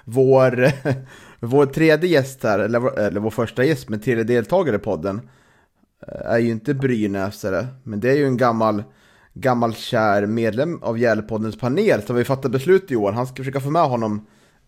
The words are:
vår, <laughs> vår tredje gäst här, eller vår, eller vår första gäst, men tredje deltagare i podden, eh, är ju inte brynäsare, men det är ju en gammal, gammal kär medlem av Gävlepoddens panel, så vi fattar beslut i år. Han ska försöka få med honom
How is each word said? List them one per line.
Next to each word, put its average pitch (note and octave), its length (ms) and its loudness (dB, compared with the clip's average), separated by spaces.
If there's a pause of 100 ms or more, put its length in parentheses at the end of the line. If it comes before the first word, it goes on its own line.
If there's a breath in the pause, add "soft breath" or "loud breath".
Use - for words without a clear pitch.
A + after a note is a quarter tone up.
vår, C3 680 4 (680 loud breath)
<laughs> - 0 -
vår C3+ 260 2
tredje D#3 440 2
gäst C3 320 0
här, G#2+ 160 2
eller G#2+ 200 0
vår, B2 200 -2
eller G2+ 220 0
vår A2 100 -2
första A#2+ 340 -2
gäst, D3 240 0
men G#2+ 120 -6
tredje A2+ 240 0
deltagare A#2+ 520 0
i - 20 2
podden, G2 420 -4 (840 soft breath)
eh, - 260 -8
är A#2 60 4
ju A#2 120 2
inte A2+ 240 -2
brynäsare, G#2 920 -2 (160)
men G#2 180 -8
det B2 100 2
är C#3 60 4
ju C#3+ 100 2
en C3 100 0
gammal, A2+ 460 2 (520 soft breath)
gammal A#2+ 400 0
kär G#2+ 520 0
medlem A#2 560 -2
av A2+ 160 -4
Gävlepoddens A2 600 -2
panel, C#3 440 2
så B2 100 -6
vi A#2+ 120 2
fattar C3+ 240 -2
beslut E3 420 2
i C3 60 0
år. G2 160 2
Han A#2+ 140 -4
ska C3 100 -12
försöka C3+ 240 -6
få C3+ 100 -4
med E3 120 2
honom A2+ 440 -2 (420 soft breath)